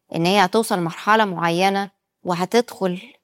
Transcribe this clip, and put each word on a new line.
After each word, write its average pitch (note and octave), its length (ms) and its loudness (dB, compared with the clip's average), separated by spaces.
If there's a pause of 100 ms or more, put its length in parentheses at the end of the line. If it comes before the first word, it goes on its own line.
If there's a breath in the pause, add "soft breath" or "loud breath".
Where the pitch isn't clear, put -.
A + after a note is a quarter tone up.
(140)
إن E3 120 0
هي G3 180 4
هتوصل A3 360 0
مرحلة G#3 440 0
معينة F#3+ 680 -2 (320)
وهتدخل F#3 760 -2 (260)